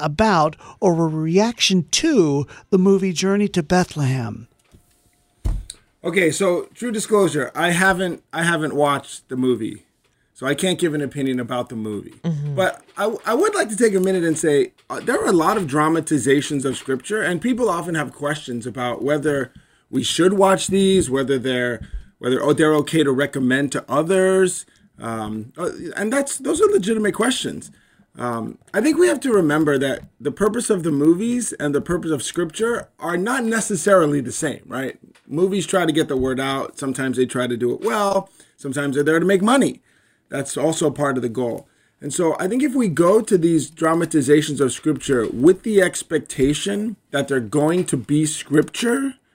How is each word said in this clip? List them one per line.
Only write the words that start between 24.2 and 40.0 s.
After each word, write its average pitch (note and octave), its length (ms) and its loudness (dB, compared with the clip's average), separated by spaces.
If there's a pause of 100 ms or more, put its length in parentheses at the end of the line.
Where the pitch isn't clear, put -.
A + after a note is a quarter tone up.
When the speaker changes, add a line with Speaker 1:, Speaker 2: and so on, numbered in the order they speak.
Speaker 2:
Um, A2 580 -8
uh, E3+ 140 -4 (260)
and G#3+ 160 -2
that's, C#4 240 -2
those D4 240 -2
are G#4+ 60 4
legitimate A3 480 0
questions. G#3+ 560 -4 (480)
Um, A#2 400 -6 (160)
I G#3 80 0
think D4+ 160 2
we F4+ 100 6
have D#4 120 0
to C4 120 -2
remember D#3 460 2
that C3+ 240 -2 (180)
the C3+ 120 -6
purpose G#3+ 360 -2
of G3 140 0
the D#3+ 100 -2
movies F3+ 600 2
and C#3+ 200 -2
the C#3+ 60 2
purpose E3 300 -4
of C#3+ 120 -2
Scripture G#3+ 760 -4
are E3+ 180 -6
not A#3+ 260 -2
necessarily G3 800 2
the A#2+ 120 -6
same, - 340 -6
right? C3 320 -8 (280)
Movies F#3 400 0
try F3+ 200 0
to D#3+ 60 2
get D3+ 160 0
the C#3+ 100 -2
word C3 220 -2
out. C3+ 380 -4
Sometimes C3 380 -4
they B2+ 80 4
try B2 220 -2
to A#2+ 100 -4
do A#2+ 160 0
it - 80 -8
well. G3+ 480 0 (300)
Sometimes C#3+ 380 -4
they're D3 60 2
there D#3 160 4
to F3 60 0
make F#3 160 4
money. A3 400 2 (480)